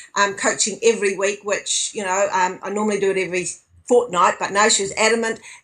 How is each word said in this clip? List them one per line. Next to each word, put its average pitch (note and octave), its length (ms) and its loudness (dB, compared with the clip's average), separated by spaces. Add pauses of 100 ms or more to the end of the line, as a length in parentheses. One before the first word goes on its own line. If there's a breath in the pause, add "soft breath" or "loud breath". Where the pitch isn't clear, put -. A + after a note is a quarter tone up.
(160 loud breath)
um, G3 200 0
coaching G#3 480 -2
every G3+ 340 2
week, G3 260 -2
which, - 520 -4
you G#3+ 80 -6
know, G3 280 0
um, F#3 300 0
I F#3+ 80 -8
normally G#3 300 -2
do G3 100 2
it F#3 80 0
every F3+ 300 -2 (400)
fortnight, G#3+ 500 4
but - 140 -4
no, G#3 180 4
she G#3+ 140 2
was G3 120 -6
adamant A3+ 440 0 (240 loud breath)